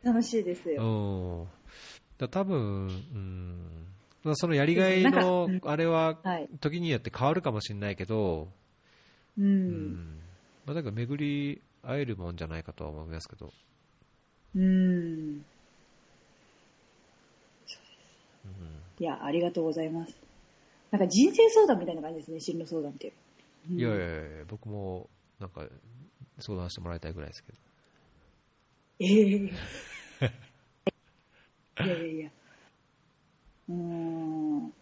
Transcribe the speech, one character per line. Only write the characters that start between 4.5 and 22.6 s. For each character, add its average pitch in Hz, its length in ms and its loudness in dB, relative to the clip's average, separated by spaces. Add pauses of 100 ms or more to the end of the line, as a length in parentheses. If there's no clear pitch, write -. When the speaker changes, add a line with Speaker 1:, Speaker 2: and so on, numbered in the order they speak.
Speaker 2:
や 139 100 4
り 165 100 4
が 190 140 6
い 185 140 6
の、 180 420 6
Speaker 1:
う 170 40 0
ん、 185 40 0
な 185 60 0
ん - 20 -2
か、 - 80 -6
う - 0 -
ん。 143 60 0
Speaker 2:
あ - 20 0
れ 165 80 2
は、 160 380 2
Speaker 1:
は 180 160 -2
い。 151 100 -8 (120)
Speaker 2:
時 156 200 -2
に 170 80 -2
よ 139 80 2
っ - 60 -2
て - 120 -8
変 131 140 2
わ 160 60 2
る 180 80 -2
か 131 100 -2
も 107 80 -2
し 104 140 -8
れ - 0 -
な 101 160 -4
い 98 60 -6
け 92 100 -6
ど、 92 420 0 (880)
Speaker 1:
う 202 40 2
ん。 - 20 4
Speaker 2:
う 202 40 6
ん。 156 720 0 (440)
ま 143 80 -6
あ、 - 20 -2
だ 165 80 -2
か 127 60 -4
ら 101 60 -6
巡 143 580 -2
り - 80 -10 (220)
会 127 180 -2
え 143 60 0
る 110 100 -4
も 87 160 -6
ん 87 40 -8
じ 85 80 -6
ゃ - 20 -8
な 80 120 -6
い 80 40 -8
か 80 100 -12
と - 120 -10
は 76 60 -6
思 76 140 -10
い 80 40 -12
ま 80 120 -8
す - 80 -16
け - 80 -20
ど。 - 160 -16 (1040)
Speaker 1:
う - 20 2
ん。 170 840 2 (2250)
そ - 100 -18
う - 60 -20
で - 100 -20
す。 - 60 -20 (480)
Speaker 2:
う - 20 -18
ん。 85 560 -12
Speaker 1:
い - 0 -
や、 - 180 -6
あ 143 80 -6
り 170 120 2
が 175 80 0
と 175 100 -4
う 160 40 0
ご 160 80 0
ざ 160 120 -2
い 160 60 -4
ま 165 160 -6
す。 - 100 -18 (720)
な 208 80 0
ん 202 40 6
か 180 40 6
人 240 260 8
生 453 180 10
相 440 160 10
談 240 120 4
み 175 80 -4
た 170 60 -4
い - 40 -4
な 156 60 -6
感 160 120 -8
じ 160 40 -8
で 147 60 -12
す 160 80 -12
ね、 160 80 -8
進 165 180 -6
路 165 80 -6